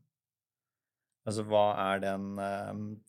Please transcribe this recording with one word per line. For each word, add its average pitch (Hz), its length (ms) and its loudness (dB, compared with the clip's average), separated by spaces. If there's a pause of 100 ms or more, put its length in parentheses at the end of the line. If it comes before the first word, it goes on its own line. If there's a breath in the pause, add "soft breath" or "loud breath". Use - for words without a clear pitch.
(1300)
Altså, 107 220 -2
hva 104 320 4
er 95 220 2
den, 98 360 -2
eh, 98 360 -4 (360)